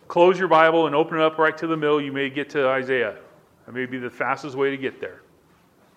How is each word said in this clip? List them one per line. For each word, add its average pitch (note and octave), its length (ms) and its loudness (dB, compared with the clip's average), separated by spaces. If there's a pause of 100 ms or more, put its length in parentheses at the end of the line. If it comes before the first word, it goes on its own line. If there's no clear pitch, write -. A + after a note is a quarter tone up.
close F3 300 4
your F#3 100 -2
Bible D#3+ 380 6
and C#3+ 100 -2
open E3 220 0
it D#3 40 0
up D#3 140 2
right D#3 220 2
to E3+ 80 -6
the D#3+ 100 -2
middle, D3+ 240 0
you C#3 120 -6
may C3+ 180 -4
get C#3+ 200 -6
to C#3 180 0
Isaiah. B2+ 480 -2 (500)
That A#2 60 -20
may B2+ 120 -6
be B2+ 140 -8
the B2 120 -10
fastest C3+ 460 -6
way C#3 140 0
to C#3 80 -6
get C3 200 -8
there. - 220 -12 (760)